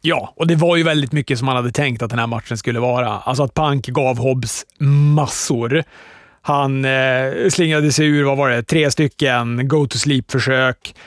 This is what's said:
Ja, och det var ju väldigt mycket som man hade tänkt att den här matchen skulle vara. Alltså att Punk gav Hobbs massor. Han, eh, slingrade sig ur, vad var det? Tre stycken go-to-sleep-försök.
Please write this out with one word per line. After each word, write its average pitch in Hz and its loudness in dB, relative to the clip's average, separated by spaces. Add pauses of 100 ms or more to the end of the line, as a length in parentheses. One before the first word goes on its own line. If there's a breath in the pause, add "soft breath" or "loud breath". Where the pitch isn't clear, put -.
Ja, 156 -4
och 165 -2
det 170 4
var 170 4
ju 165 2
väldigt 151 0
mycket 139 -2
som 131 -4
man 131 0
hade 120 -2
tänkt 127 -2
att 113 -4
den 117 -4
här 117 -2
matchen 117 -6
skulle 117 -4
vara. 123 0 (100)
Alltså 131 -2
att 135 -2
Punk 139 0
gav 131 0
Hobbs 127 -2 (480)
massor. 139 0 (580 loud breath)
Han, 139 0
eh, 131 0
slingrade 151 2
sig 156 2
ur, 147 2
vad 139 0
var 139 2
det? 120 0
Tre 151 0
stycken 127 0
go-to-sleep-försök. 131 -2 (120 loud breath)